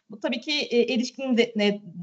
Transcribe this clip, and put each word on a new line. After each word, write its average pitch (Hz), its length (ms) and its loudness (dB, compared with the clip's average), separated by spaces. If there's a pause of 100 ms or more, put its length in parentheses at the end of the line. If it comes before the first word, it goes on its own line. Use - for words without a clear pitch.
bu - 100 -16
tabii 240 220 -4
ki, 311 100 -6
e, 240 420 2
erişkin 254 440 -2
de, - 180 2
ne, 202 260 2 (220)